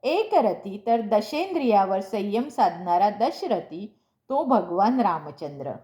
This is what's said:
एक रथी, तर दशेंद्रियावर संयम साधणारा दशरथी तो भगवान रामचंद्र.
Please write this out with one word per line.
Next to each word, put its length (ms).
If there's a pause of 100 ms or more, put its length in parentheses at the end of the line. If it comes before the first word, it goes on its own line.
एक 320
रथी, 520
तर 140
दशेंद्रियावर 1000
संयम 480
साधणारा 640
दशरथी 880 (300)
तो 160
भगवान 560
रामचंद्र. 720 (120)